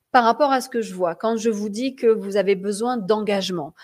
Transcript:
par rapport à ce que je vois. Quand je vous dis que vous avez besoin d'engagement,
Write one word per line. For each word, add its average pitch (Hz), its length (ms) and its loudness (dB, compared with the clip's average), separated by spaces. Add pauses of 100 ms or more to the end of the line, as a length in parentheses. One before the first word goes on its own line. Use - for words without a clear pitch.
(120)
par 226 100 6
rapport 233 300 4
à 262 80 2
ce 240 80 -10
que 233 120 -4
je 190 140 -6
vois. 175 220 0
Quand 226 200 -2
je 220 140 0
vous 208 180 -2
dis 247 280 -6
que 247 100 0
vous 202 300 2
avez 196 180 4
besoin 208 420 -4
d'engagement, 190 880 -2